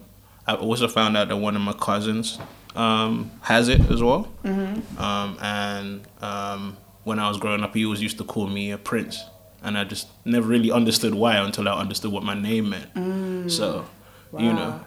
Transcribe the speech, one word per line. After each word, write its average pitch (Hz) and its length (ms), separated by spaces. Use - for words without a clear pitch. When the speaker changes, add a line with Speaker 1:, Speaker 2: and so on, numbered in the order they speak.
Speaker 1:
I 110 80
also 117 320
found 110 300
out 104 120
that 101 80
one 104 180
of 101 80
my 101 100
cousins, 107 640
um, 113 560
has 117 280
it - 200
as 117 140
well. 175 280
Speaker 2:
Mm-hmm. 196 560
Speaker 1:
Um, 202 400
and, 101 600
um, 101 560
when 107 160
I 104 80
was 104 100
growing 104 260
up, 98 100
he 110 120
always 104 180
used 110 160
to - 40
call 107 240
me 101 240
a 202 60
prince. - 440
And 104 140
I 101 60
just 101 240
never 117 220
really 113 240
understood 113 440
why 110 220
until 101 300
I 101 60
understood 98 380
what 98 120
my 104 120
name 104 340
meant. 92 240
Speaker 2:
Mm. 185 580
Speaker 1:
So, 110 340
you 113 160
know, 104 160
Speaker 2:
Wow. 160 180